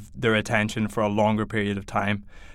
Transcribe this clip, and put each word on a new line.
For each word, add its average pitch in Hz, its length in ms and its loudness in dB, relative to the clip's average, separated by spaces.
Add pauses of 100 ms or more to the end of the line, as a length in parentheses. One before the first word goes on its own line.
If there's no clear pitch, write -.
(180)
their 113 160 4
attention 107 540 2
for 113 140 -2
a 104 80 2
longer 107 340 2
period 101 320 -2
of 95 80 -6
time. 101 400 -2 (300)